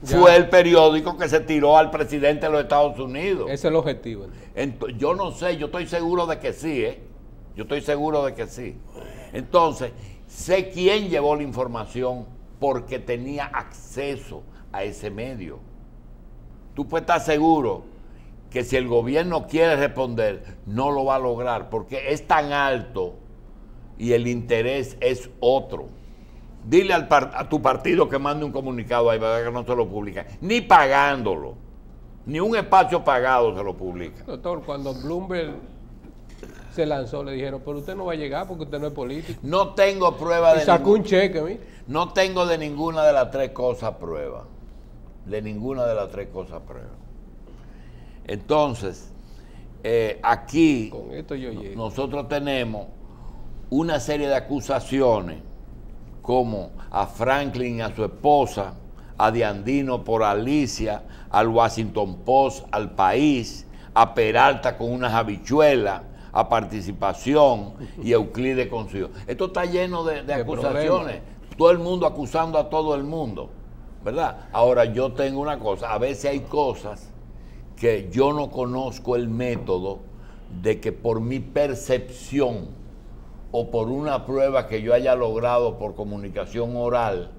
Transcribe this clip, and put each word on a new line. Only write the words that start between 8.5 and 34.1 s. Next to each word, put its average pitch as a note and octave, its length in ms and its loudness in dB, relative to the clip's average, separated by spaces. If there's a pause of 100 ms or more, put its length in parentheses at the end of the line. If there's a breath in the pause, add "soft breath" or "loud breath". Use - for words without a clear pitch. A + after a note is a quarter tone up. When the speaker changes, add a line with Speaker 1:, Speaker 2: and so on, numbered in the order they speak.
Speaker 1:
Entonces, C3+ 580 2 (360 loud breath)
sé F#3 420 0
quién G3 400 2
llevó D3 260 2
la D3 80 -4
información B2 840 -6 (340)
porque C3 400 -2
tenía C3 460 -6
acceso B2 960 -8 (320 loud breath)
a G2 100 -4
ese G#2 280 -8
medio. G#2 480 -10 (1160)
Tú C#3+ 120 -6
puedes D#3+ 160 -4
estar E3 180 2
seguro D3+ 600 4 (680 loud breath)
que B2+ 140 -2
si B2 140 -2
el B2+ 100 0
gobierno C3+ 600 0
quiere D#3+ 280 4
responder, A#2+ 680 0 (220 loud breath)
no B2+ 260 0
lo C3+ 140 0
va C3+ 100 2
a C3+ 40 2
lograr, A#2+ 500 -2
porque C3 420 -4
es D3 160 -4
tan D3+ 260 4
alto B2 600 -2 (840)
y A#2+ 160 0
el A#2+ 140 4
interés A#2+ 720 0
es B2 280 0 (100)
otro. A#2+ 480 2 (800 loud breath)
Dile F#3 260 6
al D#3 140 2
par-, C3+ 260 4
a C3 140 -6
tu D3+ 140 0
partido C#3 480 4
que C3+ 100 0
mande D3 240 -2
un D3 80 -6
comunicado A#2+ 580 0
ahí, A2+ 100 4
¿verdad? A2+ 260 0
Que A#2+ 60 -4
no A#2+ 140 -6
se B2 80 0
lo A#2+ 140 2
publica, G2 380 -8 (160 loud breath)
ni G#3+ 180 2
pagándolo, C3+ 960 4 (680)
ni D#3 160 -4
un A3 140 0
espacio F3+ 480 6
pagado B2 540 4
se G2+ 60 -4
lo F#2+ 140 -4
publica. F2 480 -8